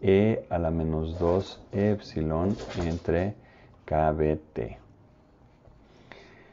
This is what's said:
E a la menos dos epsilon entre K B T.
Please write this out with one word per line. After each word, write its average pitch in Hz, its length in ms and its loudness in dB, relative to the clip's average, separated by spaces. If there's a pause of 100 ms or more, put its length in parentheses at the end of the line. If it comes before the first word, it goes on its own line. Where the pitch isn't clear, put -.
E 101 480 4
a 90 80 0
la 82 140 0
menos 80 480 -2
dos 90 420 0 (120)
epsilon 98 840 0 (300)
entre 85 500 -2 (480)
K 78 300 2
B 78 260 0 (140)
T. 60 260 -8 (1700)